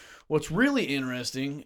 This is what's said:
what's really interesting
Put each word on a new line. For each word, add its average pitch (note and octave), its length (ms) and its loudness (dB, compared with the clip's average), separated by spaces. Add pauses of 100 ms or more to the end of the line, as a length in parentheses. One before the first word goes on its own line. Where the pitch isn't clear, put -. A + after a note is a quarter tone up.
(260)
what's D3+ 240 0
really B3 340 4
interesting C3 800 -4